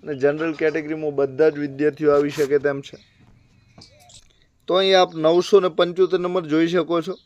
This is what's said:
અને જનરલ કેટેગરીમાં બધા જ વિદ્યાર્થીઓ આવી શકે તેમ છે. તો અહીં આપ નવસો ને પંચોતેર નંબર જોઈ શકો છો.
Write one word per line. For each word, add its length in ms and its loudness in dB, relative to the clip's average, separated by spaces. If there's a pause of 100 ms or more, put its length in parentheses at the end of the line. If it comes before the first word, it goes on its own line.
અને 120 -10
જનરલ 400 -2
કેટેગરીમાં 600 -4
બધા 340 2
જ 100 -4
વિદ્યાર્થીઓ 520 -2
આવી 260 0
શકે 220 0
તેમ 220 -4
છે. 160 -20 (1700)
તો 60 -2
અહીં 240 4
આપ 200 2
નવસો 420 4
ને 120 2
પંચોતેર 480 0
નંબર 280 -4
જોઈ 200 2
શકો 340 -2
છો. 140 -10 (100)